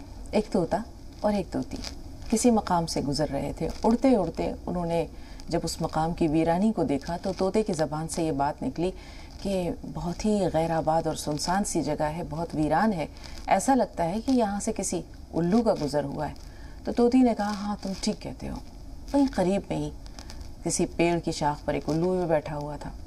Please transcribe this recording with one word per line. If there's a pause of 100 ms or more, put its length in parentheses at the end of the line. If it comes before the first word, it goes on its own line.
(360)
एक
तोता (420)
और
एक
तोती (520)
किसी
मकाम
से
गुजर
रहे
थे। (180)
उड़ते
उड़ते (160)
उन्होंने (420)
जब
उस
मकाम
की
वीरानी
को
देखा
तो
तोते
की
ज़बान
से
ये
बात
निकली (540)
कि (100)
बहुत
ही
गैर
आबाद
और
सुनसान
सी
जगह
है,
बहुत
वीरान
है, (420)
ऐसा
लगता
है
कि
यहाँ
से
किसी (300)
उल्लू
का
गुजर
हुआ
है। (500)
तो
तोती
ने
कहा,
"हाँ,
तुम (100)
ठीक
कहते
हो।" (560)
वहीं
करीब
में
ही (720)
किसी
पेड़
की
शाख
पर
एक
उल्लू
भी
बैठा
हुआ
था। (140)